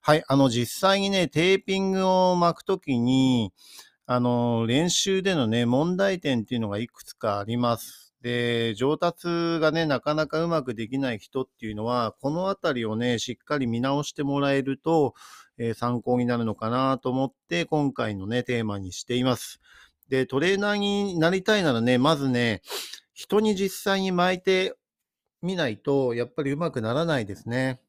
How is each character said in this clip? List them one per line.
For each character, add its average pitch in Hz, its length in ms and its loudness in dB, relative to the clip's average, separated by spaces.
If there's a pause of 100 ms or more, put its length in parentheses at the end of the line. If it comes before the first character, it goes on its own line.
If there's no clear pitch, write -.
は 151 140 4
い、 165 100 0
あ 135 120 2
の、 135 100 6
実 117 320 -2
際 196 220 2
に 196 80 0
ね、 190 180 0
テ 180 280 2
ー 190 80 -4
ピ 190 140 -2
ン 190 140 0
グ 190 160 0
を 185 300 4
巻 170 220 2
く - 40 -20
と 185 160 -2
き 131 180 -2
に、 123 540 2 (540)
あ 123 160 0
の、 120 440 0
練 143 240 0
習 190 320 0
で 185 140 0
の 127 120 2
ね、 117 180 2
問 151 320 2
題 190 240 0
点 123 220 -2
っ - 20 -
て 127 100 -6
い 117 40 -2
う - 20 -2
の 107 80 -4
が 101 100 -4
い 120 80 -6
く - 160 -20
つ - 100 -20
か 101 260 -2
あ 101 40 -6
り 117 140 -4
ま 120 200 2
す。 - 280 -18 (160)
で、 120 520 -2
上 135 240 0
達 175 300 -4 (340)
が 156 100 4
ね、 165 140 0
な 135 160 0
か 151 120 -2
な 156 140 0
か 156 160 -2
う 170 60 -2
ま 160 120 0
く 120 140 -6
で 113 140 -6
き 135 100 -4
な 131 140 -2
い 104 60 -8
人 - 240 -6
っ - 40 -8
て - 180 -16
い 107 60 -6
う 104 40 -8
の 107 100 -6
は、 120 340 0
こ 135 120 -4
の 185 180 -2
あ 196 80 -2
た 156 160 -2
り 117 120 -2
を 107 120 -4
ね、 120 200 0
し 117 160 -6
っ - 40 -10
か 147 200 -4
り 131 80 0
見 117 140 -2
直 139 240 0
し - 80 -8
て 147 120 -6
も 139 180 0
ら 139 100 2
え 139 100 2
る 135 160 -4
と、 156 360 2 (440)
え 117 140 -2
ー、 - 20 -4
参 120 280 -2
考 123 180 0
に 123 60 0
な 120 120 0
る 117 60 -2
の 110 100 -2
か 110 160 -4
な 131 280 0
と 127 120 -4
思 131 180 0
っ - 60 -10 (140)
て、 170 160 -2
今 147 300 0
回 110 220 -2
の 95 120 -8
ね、 120 160 0
テ 120 160 -2
ー 113 60 -2
マ 104 120 -4
に 95 140 -10
し - 140 -12
て 123 100 -2
い 123 80 2
ま 127 140 2
す。 - 240 -16 (480)
で、 131 160 2
ト 131 160 -2
レ 185 140 2
ー - 20 -2
ナ 208 160 0
ー - 20 0
に 202 420 -2
な 160 120 4
り 190 140 0
た 214 140 4
い 190 60 2
な 147 80 4
ら 117 80 2
ね、 123 180 4
ま 147 200 4
ず 139 100 -2
ね、 120 340 0 (520)
人 - 260 0
に 214 160 2
実 190 260 -4
際 196 200 0
に 190 100 -2
巻 180 280 2
い - 20 -16
て 190 340 0 (680)
み 185 140 -4
な 151 140 0
い 107 80 -6
と、 135 360 0
や 117 120 -2
っ - 80 -20
ぱ 156 100 -4
り 135 80 -2
う 143 60 -2
ま 165 140 -4
く 127 100 -4
な 110 120 -2
ら 160 120 0
な 147 160 0
い 104 40 -4
で 104 120 -10
す - 100 -14
ね。 127 420 -2